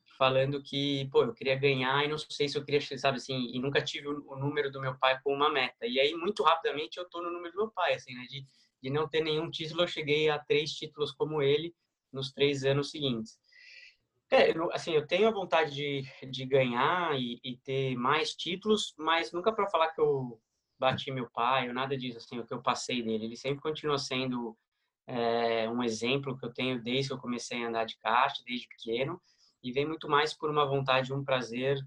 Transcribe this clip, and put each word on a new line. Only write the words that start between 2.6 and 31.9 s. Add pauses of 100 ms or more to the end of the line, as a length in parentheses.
queria, (160)
sabe,
assim,
e
nunca
tive
o,
o
número
do
meu
pai
como
uma
meta.
E
aí,
muito
rapidamente,
eu
tô
no
número
do
meu
pai,
assim,
né,
de, (400)
de
não
ter
nenhum
título,
eu
cheguei
a
três
títulos
como
ele (380)
nos
três
anos
seguintes. (920)
É,
eu,
assim,
eu
tenho
a
vontade
de,
de
ganhar
e,
e
ter
mais
títulos,
mas
nunca
pra
falar
que
eu (380)
bati
meu
pai
ou
nada
disso,
assim,
o
que
eu
passei
dele.
Ele
sempre
continua
sendo, (520)
é,
um
exemplo
que
eu
tenho
desde
que
eu
comecei
a
andar
de
kart,
desde
pequeno, (440)
e
vem
muito
mais
por
uma
vontade,
um
prazer,